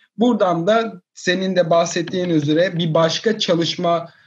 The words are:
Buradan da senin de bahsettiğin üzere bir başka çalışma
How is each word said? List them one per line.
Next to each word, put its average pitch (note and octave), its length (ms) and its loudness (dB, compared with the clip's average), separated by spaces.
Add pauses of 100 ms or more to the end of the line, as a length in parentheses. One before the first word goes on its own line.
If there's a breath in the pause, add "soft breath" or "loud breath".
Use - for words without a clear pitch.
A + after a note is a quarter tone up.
(180 soft breath)
Buradan F#3+ 480 2
da G#3+ 360 0 (120)
senin F#3+ 420 -2
de E3+ 140 2
bahsettiğin F3 600 0
üzere D#3+ 480 0
bir E3 160 0
başka E3 440 0
çalışma E3+ 680 -2 (180 loud breath)